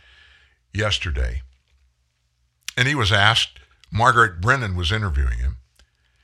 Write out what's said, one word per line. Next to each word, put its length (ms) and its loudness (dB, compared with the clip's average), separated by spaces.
yesterday. 720 -4
And 120 0
he 80 0
was 160 0
asked, 480 2
Margaret 500 2
Brennan 340 0
was 160 -2
interviewing 460 -2
him, 200 -4